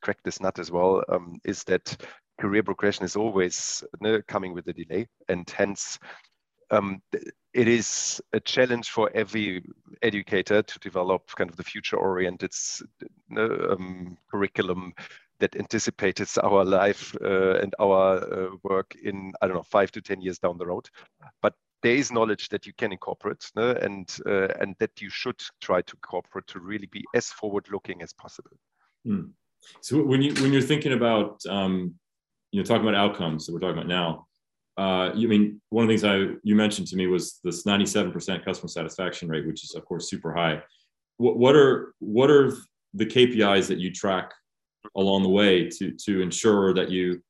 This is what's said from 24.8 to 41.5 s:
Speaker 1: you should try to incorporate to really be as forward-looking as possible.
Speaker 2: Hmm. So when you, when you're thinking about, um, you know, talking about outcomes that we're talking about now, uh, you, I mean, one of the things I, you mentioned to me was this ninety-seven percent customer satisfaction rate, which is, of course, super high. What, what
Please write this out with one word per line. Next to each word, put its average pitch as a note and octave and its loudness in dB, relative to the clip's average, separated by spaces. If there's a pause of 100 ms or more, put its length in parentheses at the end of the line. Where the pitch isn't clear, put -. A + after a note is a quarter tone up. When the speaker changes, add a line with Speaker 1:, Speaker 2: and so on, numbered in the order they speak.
Speaker 1:
you G2 -14
should - -8 (200)
try F#2 0
to - -18
incorporate - -10
to - -16
really G2 -10
be G2+ -14 (100)
as A#2+ 0
forward-looking G2 -8
as E2+ -14
possible. - -20 (480)
Speaker 2:
Hmm. G2+ -4 (560)
So D3 0
when C3 4
you, C#3+ 2
when C3+ 2
you're C3+ 6
thinking C#3+ 0
about, A2+ 2
um, F#2 0 (640)
you G2 0
know, - -4
talking A2 2
about G#2 2
outcomes F#2 0
that E2 -12
we're E2+ -6
talking F2 -2
about E2 -6
now, F2 -2 (520)
uh, F#2 2
you, A2 2
I - 0
mean, G#2 4 (100)
one A#2 4
of A2 4
the - 4
things G#2 2
I, G2 2
you G#2 2
mentioned G#2 2
to F2+ -10
me F#2 0
was F2+ -2
this E2+ -6
ninety-seven G2+ 2
percent F2+ -6
customer F2+ -6
satisfaction F2 -6
rate, D#2 -4
which D#2 -8
is, - -16
of D#2+ -12
course, E2+ -8
super E2 -8
high. E2 0 (560)
What, A#2+ 4
what B2+ 8